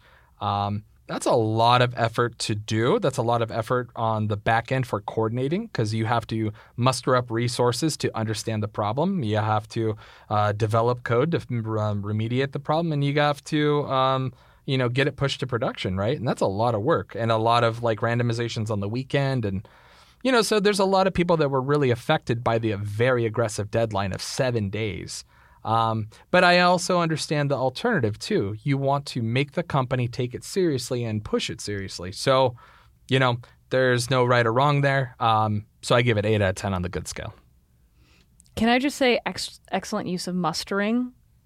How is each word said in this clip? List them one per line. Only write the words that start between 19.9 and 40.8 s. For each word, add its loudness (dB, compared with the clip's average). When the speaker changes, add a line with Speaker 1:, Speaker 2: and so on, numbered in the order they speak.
Speaker 1:
you 2
know, 6
so 2
there's 2
a 4
lot 4
of 0
people 2
that 2
were 0
really 2
affected 0
by 2
the 0
very 0
aggressive -2
deadline 0
of -6
seven -2
days. -6
Um, 0
but 6
I 6
also 2
understand -2
the 0
alternative, -2
too. -2
You 0
want 0
to -4
make -2
the -4
company -2
take -6
it -10
seriously -2
and -4
push -4
it -10
seriously. -8
So, 2
you 2
know, 2
there's 2
no 4
right 4
or 2
wrong 4
there. 0
Um, 2
so 2
I 6
give 4
it 0
eight 4
out 4
of -2
ten -4
on -2
the -2
good -8
scale. -12
Speaker 2:
Can 2
I 4
just -2
say 2
ex-, -10
excellent -4
use -4
of -6
mustering, -2